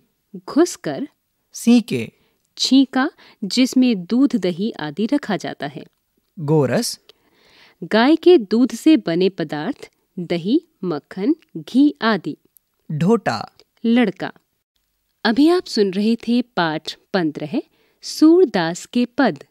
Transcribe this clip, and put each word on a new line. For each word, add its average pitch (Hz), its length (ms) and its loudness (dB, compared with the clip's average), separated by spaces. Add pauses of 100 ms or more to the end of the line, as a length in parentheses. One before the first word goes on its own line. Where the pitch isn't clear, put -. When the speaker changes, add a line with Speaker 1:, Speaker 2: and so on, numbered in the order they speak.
(360)
Speaker 1:
घुसकर। 214 720 -4 (460)
Speaker 2:
सीके। 180 580 0 (460)
Speaker 1:
छींका, 262 540 0 (320)
जिसमें 240 640 0
दूध 254 300 0
दही 185 360 -4
आदि 151 340 -6
रखा 226 320 -4
जाता 143 300 -10
है। - 160 -14 (560)
Speaker 2:
गोरस। 147 600 0 (840)
Speaker 1:
गाय 233 320 2
के 349 220 6
दूध 233 380 0
से 311 220 4
बने 180 320 0
पदार्थ, 160 640 -8 (280)
दही, 180 420 -2 (220)
मक्खन, 185 520 -4 (220)
घी 277 440 0
आदि। 196 360 -2 (540)
Speaker 2:
ढोटा। 156 600 -2 (340)
Speaker 1:
लड़का। 233 460 0 (920)
अभी 233 260 4
आप 359 160 2
सुन 202 260 0
रहे 208 240 0
थे 240 260 -2
पाठ 160 560 -4 (160)
पन्द्रह, 156 480 -4 (400)
सूरदास 285 840 2
के 240 200 -2
पद। 208 460 -2